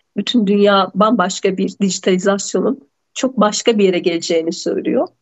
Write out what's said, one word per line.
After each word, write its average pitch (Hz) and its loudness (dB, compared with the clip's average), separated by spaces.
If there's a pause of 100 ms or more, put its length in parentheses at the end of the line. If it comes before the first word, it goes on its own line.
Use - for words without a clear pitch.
(160)
bütün 202 0
dünya 202 4
bambaşka 190 0
bir 190 -4
dijitalizasyonun 196 -2 (340)
çok 262 -4
başka 208 0
bir 202 4
yere 175 2
geleceğini 170 -2
söylüyor. - -2 (140)